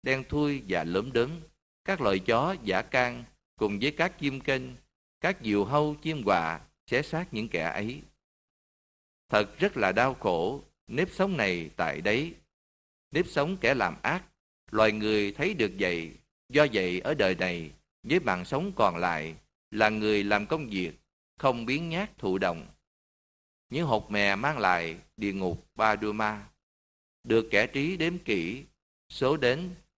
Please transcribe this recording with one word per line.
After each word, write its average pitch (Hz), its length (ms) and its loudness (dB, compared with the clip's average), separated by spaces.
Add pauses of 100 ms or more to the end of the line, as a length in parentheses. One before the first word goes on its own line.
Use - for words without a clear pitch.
đen 131 260 0
thui 147 380 0
và 90 160 0
lốm 95 300 -2
đốm, 120 180 2 (540)
các 185 160 -2
loài 98 180 2
chó 123 440 2
dã 95 180 0
can 123 420 -2 (320)
cùng 101 240 0
với 131 120 0
các 165 280 -2
chim 135 220 -4
kênh, 135 200 -2 (600)
các 190 200 0
diều 101 240 2
hâu, 147 360 2
chim 156 220 -4
quạ 82 360 2 (260)
xé 127 160 0
xác 160 320 -6
những 110 160 -6
kẻ 82 140 -2
ấy. 104 380 -6 (1300)
Thật 104 300 2
rất 196 180 0
là 98 140 4
đau 120 220 2
khổ, 101 500 -2 (240)
nếp 123 240 -2
sống 190 260 -2
này 87 380 0
tại 78 260 -2
đấy. 123 320 0 (800)
Nếp 170 160 0
sống 160 340 0
kẻ 120 120 4
làm 101 280 0
ác, 160 220 -2 (480)
loài 110 200 6
người 107 400 0
thấy 165 220 -2
được 113 260 0
vậy. 87 320 -2 (380)
Do 147 240 4
vậy, 92 260 0
ở 139 140 -2
đời 95 220 2
này, 85 360 -4 (320)
với 147 160 2
mạng 95 260 0
sống 170 300 -4
còn 95 220 2
lại, 82 380 -2 (360)
là 107 180 4
người 107 340 0
làm 104 220 2
công 151 240 -4
việc, 92 220 -4 (460)
không 120 280 0
biếng 147 240 -4
nhác 185 280 -6
thụ 95 200 0
động. 90 300 -2 (1000)
Những 156 160 -2
hột 110 260 0
mè 101 240 4
mang 135 240 -2
lại 85 380 2 (200)
địa 101 160 -2
ngục 92 420 -4
Ba-đua-ma, 107 760 0 (720)
được 113 280 2
kẻ 107 160 4
trí 147 300 -2
đếm 170 200 -2
kỹ, 107 460 -4 (460)
số 139 280 0
đến 143 320 0 (300)